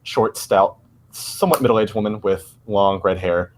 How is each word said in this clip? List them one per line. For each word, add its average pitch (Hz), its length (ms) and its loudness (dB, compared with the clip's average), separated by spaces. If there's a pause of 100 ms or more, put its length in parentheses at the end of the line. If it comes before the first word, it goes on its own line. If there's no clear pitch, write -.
short, - 340 0
stout, - 400 2 (340)
somewhat - 500 -2
middle-aged 110 320 2
woman 107 280 -4
with 95 340 -4 (120)
long 98 360 2
red 92 140 0
hair 90 400 -2